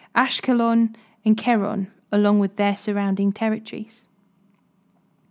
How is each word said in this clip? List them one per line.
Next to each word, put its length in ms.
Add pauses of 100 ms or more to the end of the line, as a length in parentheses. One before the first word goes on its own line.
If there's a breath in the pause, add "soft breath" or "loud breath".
(140)
Ashkelon, 800 (320 loud breath)
and 100
Keron, 520 (240)
along 260
with 180
their 220
surrounding 540
territories. 760 (1200)